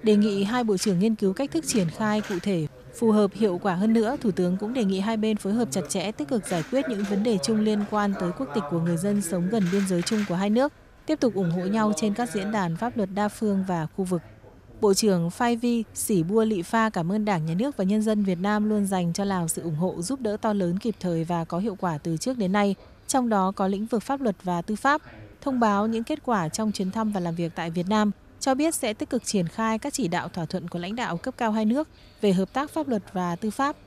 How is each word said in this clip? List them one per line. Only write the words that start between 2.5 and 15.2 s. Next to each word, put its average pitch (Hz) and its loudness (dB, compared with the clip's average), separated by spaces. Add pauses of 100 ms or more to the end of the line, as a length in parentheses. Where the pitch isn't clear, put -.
phù 226 4
hợp, 208 6
hiệu 196 0
quả 185 0
hơn 214 2
nữa. 226 2
Thủ 233 2
tướng 180 2
cũng 214 -4
đề 254 0
nghị 190 0
hai 226 0
bên 214 2
phối 196 -2
hợp 226 0
chặt 190 -2
chẽ, 190 -4
tích 294 -6
cực 226 -2
giải 170 -2
quyết 277 0
những 208 -2
vấn 202 0
đề 226 2
chung 220 0
liên 214 2
quan 208 0
tới 175 -2
quốc 262 -6
tịch 208 -2
của 170 0
người 170 0
dân 202 0
sống 180 -2
gần 226 2 (100)
biên 202 2
giới 175 0
chung 214 0
của 175 0
hai 196 0
nước, 254 2 (340)
tiếp 311 -2
tục 233 2
ủng 185 0
hộ 175 0
nhau 214 0
trên 208 0
các 240 -4
diễn 208 -4
đàn 180 -2
pháp 233 -4
luật 196 0
đa 208 0
phương 196 0
và 165 0 (100)
khu 196 -2
vực. 180 0 (580)
Bộ 202 6
trưởng 180 2